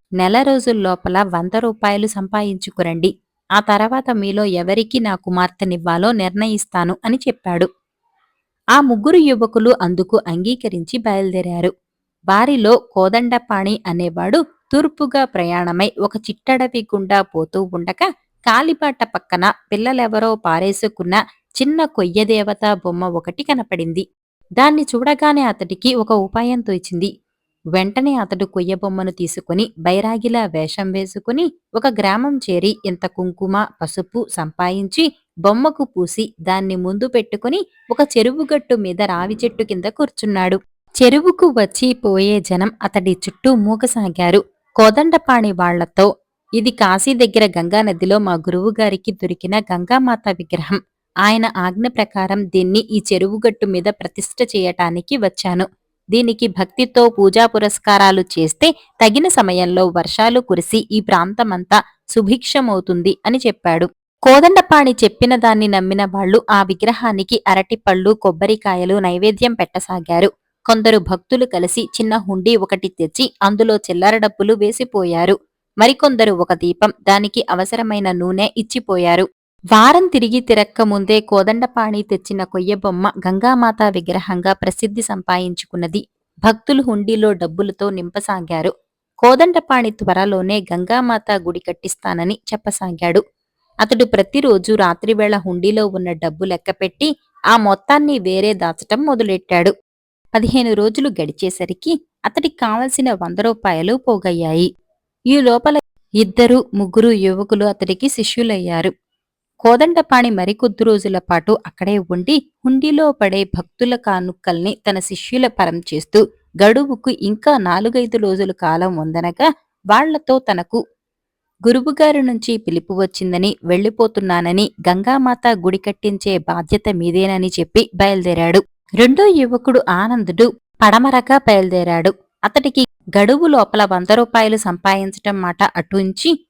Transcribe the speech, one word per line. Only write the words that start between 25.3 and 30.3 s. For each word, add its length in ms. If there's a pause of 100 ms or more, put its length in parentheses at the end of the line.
అతడికి 520
ఒక 180
ఉపాయం 480
తోచింది. 600 (460)
వెంటనే 480
అతడు 300
కొయ్య 300
బొమ్మను 360
తీసుకుని 680
బైరాగిలా 680